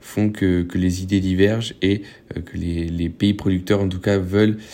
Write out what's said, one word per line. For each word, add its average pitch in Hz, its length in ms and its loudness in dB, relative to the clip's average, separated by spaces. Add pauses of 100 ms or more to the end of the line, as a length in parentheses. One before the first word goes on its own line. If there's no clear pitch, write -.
font - 280 -2
que, 92 340 0
que 85 140 -6
les 90 260 0
idées 95 180 0
divergent 98 600 0
et, 101 220 0 (340)
euh, - 60 -8
que 87 160 -12
les, 85 300 -4
les 85 200 -2
pays 101 240 2
producteurs 98 480 0
en 98 80 0
tout 92 120 -4
cas 101 180 2
veulent, 104 400 2 (160)